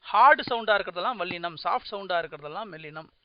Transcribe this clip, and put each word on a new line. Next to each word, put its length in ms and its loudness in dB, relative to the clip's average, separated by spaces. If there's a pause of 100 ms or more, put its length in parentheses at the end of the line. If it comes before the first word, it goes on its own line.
ஹார்டு 360 8
சவுண்டா 320 0
இருக்கிறதெல்லாம் 460 -2
வல்லினம், 380 -6
சாஃப்ட் 320 -4
சவுண்டா 280 -4
இருக்கிறதெல்லாம் 520 -8
மெல்லினம் 380 -14 (160)